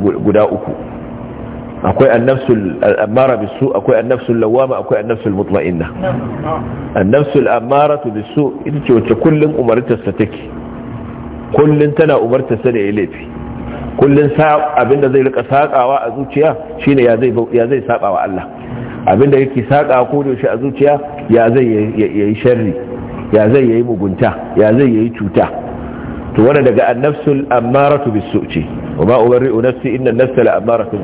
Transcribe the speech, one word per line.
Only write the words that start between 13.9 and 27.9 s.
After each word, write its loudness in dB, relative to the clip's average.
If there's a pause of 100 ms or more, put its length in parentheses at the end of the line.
kullun 4
sa, 2
abinda 2
zai 4
rika 0
sakawa 2
a -4
zuciya 0 (240)
shine 4
ya 4
zai, 0 (220)
ya 2
zai -2
saba 0
wa -2
Allah. -6 (580)
Abin 4
da 4
yake 0
saƙa 2
ko 0
da -2
yaushe -2
a -2
zuciya, 2 (300)
ya 6
zai 4
ya, 2 (140)
ya, 2
ya 0
yi 0
sharri, 2 (580)
ya 4
zai 4
ya 2
yi 2
mugunta, 0 (240)
ya 4
zai 4
ya 2
yi 0
cuta. 0 (880)
To, 4
wannan 4
daga 4
annafsul 0
ammaratu 2